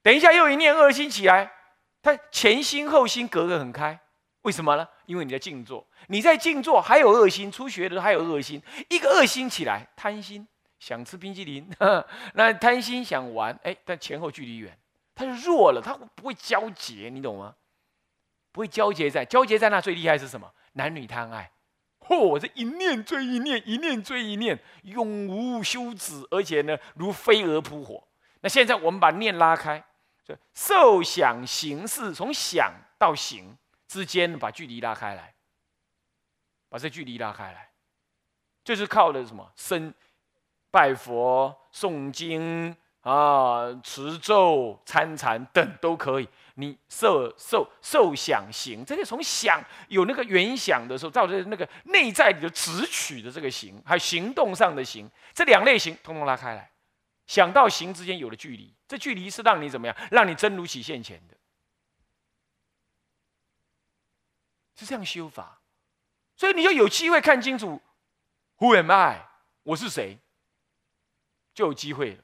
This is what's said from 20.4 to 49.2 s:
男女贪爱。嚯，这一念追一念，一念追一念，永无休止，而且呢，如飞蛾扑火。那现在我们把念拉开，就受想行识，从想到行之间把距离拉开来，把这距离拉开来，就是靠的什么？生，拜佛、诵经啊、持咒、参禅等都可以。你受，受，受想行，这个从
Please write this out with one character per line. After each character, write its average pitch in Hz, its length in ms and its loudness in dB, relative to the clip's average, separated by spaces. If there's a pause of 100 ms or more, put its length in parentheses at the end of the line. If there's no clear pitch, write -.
男 143 200 -6
女 135 140 -14
贪 117 240 -10
爱。 104 180 -14 (500)
嚯， 208 380 2
这 165 160 -8
一 240 120 -8
念 311 400 -2
追 269 180 -6
一 247 160 -4
念， 254 260 -4
一 220 120 -6
念 277 260 -4
追 254 180 -6
一 208 140 -8
念， 208 240 -2 (240)
永 208 440 -6
无 226 360 -6
休 240 300 -6
止， 147 380 -14
而 190 100 0
且 156 220 0
呢， 151 140 -4 (180)
如 175 140 -6
飞 208 380 2
蛾 156 140 0
扑 147 200 -14
火。 110 240 -18 (360)
那 190 80 -4
现 247 180 4
在 240 80 2
我 165 160 0
们 190 80 -8
把 160 120 6
念 196 260 -4
拉 165 180 4
开， 156 260 -8 (420)
就 - 120 -16 (180)
受 262 480 6
想 127 460 0
行 151 400 -8
识， 214 260 -8
从 202 200 -8
想 151 400 0 (240)
到 170 180 2
行 104 420 -12 (300)
之 190 180 -10
间 170 320 -2
把 110 140 -6
距 127 160 -18
离 117 140 -14
拉 117 120 -6
开 101 220 -10
来， 82 180 -20 (1300)
把 - 100 -16
这 147 120 -10
距 147 160 -14
离 120 120 -14
拉 110 140 -8
开 95 220 -16
来， - 160 -20 (960)
就 233 100 -4
是 202 100 -6
靠 190 240 4
的 131 160 -6
什 113 80 -20
么？ 95 220 -20
生， 160 380 -6 (760)
拜 147 240 4
佛、 127 640 -2 (180)
诵 147 380 -6
经 165 640 -8 (260)
啊、 127 800 0
持 151 360 -12
咒、 156 680 2
参 160 300 -2
禅 123 280 -4 (100)
等 170 260 2
都 165 160 -2
可 135 240 -4
以。 120 80 -8 (280)
你 143 220 -12 (100)
受， 147 480 0
受， - 320 -2 (140)
受 202 320 4
想 120 400 -2
行， 120 320 -12
这 285 100 -8
个 392 80 -6
从 277 200 -10